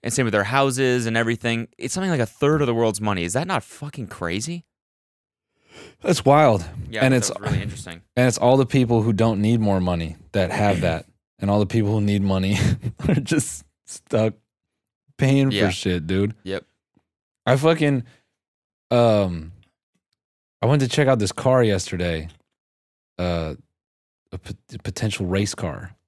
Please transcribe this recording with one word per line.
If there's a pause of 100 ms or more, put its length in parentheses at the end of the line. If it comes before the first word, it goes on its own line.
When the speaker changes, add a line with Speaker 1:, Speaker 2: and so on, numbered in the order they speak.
Speaker 1:
And
same
with
their
houses
and
everything. (100)
It's
something
like
a
third
of
the
world's
money.
Is
that
not
fucking
crazy? (1400)
Speaker 2:
That's
wild. (260)
Speaker 1:
Yeah,
Speaker 2:
And
Speaker 1:
that
Speaker 2:
it's
Speaker 1:
was
really
interesting. (140)
Speaker 2:
and
it's
all
the
people
who
don't
need
more
money (160)
that
have
that.
Speaker 1:
<clears throat> (240)
Speaker 2:
And
all
the
people
who
need
money (240)
<laughs>
are
just (220)
stuck (840)
paying
Speaker 1:
Yeah.
Speaker 2:
for
shit,
dude.
Speaker 1:
Yep. (800)
Speaker 2:
I
fucking, (840)
um, (1120)
I
went
to
check
out
this
car
yesterday, (880)
uh, (800)
a
p-, (180)
a
potential
race
car (160)